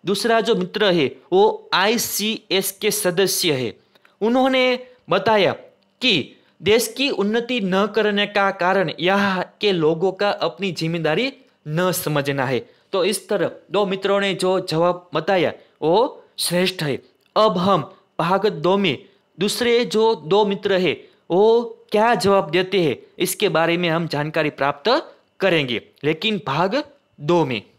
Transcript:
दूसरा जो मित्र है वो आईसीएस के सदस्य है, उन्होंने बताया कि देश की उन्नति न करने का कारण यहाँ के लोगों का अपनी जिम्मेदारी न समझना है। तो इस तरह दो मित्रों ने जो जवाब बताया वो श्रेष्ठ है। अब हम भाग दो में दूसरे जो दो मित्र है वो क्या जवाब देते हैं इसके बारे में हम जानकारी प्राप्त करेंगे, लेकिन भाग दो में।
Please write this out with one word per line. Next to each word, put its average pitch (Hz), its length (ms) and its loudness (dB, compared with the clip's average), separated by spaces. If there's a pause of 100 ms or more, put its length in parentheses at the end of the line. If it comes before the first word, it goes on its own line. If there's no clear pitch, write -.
दूसरा 226 360 0
जो 208 140 2
मित्र 185 300 -2
है 170 300 2 (160)
वो 202 420 2
आईसीएस 202 960 -2
के 208 200 -2
सदस्य 180 600 0
है, 123 260 -4 (420)
उन्होंने 254 640 2 (220)
बताया 190 440 2 (480)
कि 190 340 0 (260)
देश 226 360 2
की 269 120 -2
उन्नति 233 520 -2
न 190 260 0
करने 208 400 0
का 202 240 0
कारण 190 480 0
यहाँ 190 640 0
के 208 100 2
लोगों 165 400 0
का 202 180 -2
अपनी 175 420 -4
जिम्मेदारी 165 600 -2 (340)
न 175 240 0
समझना 139 540 -2
है। 131 240 -4 (220)
तो 180 140 0
इस 208 240 -4
तरह 170 220 -2 (200)
दो 202 140 0
मित्रों 196 360 0
ने 196 120 0
जो 185 260 0
जवाब 175 540 -2
बताया 160 400 0 (280)
वो 196 440 0 (140)
श्रेष्ठ 180 440 -2
है। 135 180 -4 (360)
अब 208 200 4
हम 180 380 0 (240)
भाग 185 280 0
दो 175 300 0
में 175 280 0 (340)
दूसरे 240 460 0
जो 220 300 0
दो 185 300 2
मित्र 196 320 -2
है 165 320 -2 (220)
वो 220 320 4 (280)
क्या 220 240 4
जवाब 196 340 2
देते 185 320 0
हैं 139 160 0 (220)
इसके - 300 -2
बारे 165 280 2
में 175 120 -2
हम 165 180 -2
जानकारी 151 420 -2
प्राप्त - 680 -2 (240)
करेंगे, 147 420 0 (220)
लेकिन 165 420 -2
भाग 190 380 -2 (360)
दो 160 260 0
में। 120 160 -6 (180)